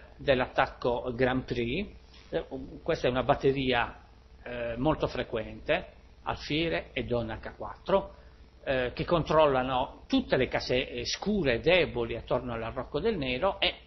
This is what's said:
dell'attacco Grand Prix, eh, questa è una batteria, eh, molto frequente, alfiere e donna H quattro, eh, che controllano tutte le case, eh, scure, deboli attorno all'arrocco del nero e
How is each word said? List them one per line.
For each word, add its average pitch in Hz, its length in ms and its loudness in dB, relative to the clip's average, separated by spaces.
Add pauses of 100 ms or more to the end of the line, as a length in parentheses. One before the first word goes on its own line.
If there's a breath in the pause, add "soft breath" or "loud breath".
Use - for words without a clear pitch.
(180)
dell'attacco 127 960 0
Grand 127 280 2
Prix, 123 460 -2 (400 loud breath)
eh, 160 160 -4 (380)
questa 151 240 0
è - 20 6
una 123 140 0
batteria, 131 760 2 (440)
eh, 120 340 -6
molto 147 300 2
frequente, 117 840 -4 (300)
alfiere 165 680 -2
e 127 100 -2
donna 110 360 -2
H - 160 -14
quattro, 180 600 -2 (460 loud breath)
eh, 127 300 0
che - 120 -4
controllano 135 1000 4
tutte 262 300 2
le 127 100 4
case, - 400 0
eh, 123 180 -8
scure, 147 560 0
deboli 120 540 2
attorno 123 380 -2
all'arrocco 117 460 -6
del 208 180 -2
nero 135 420 -2
e 175 140 0 (140)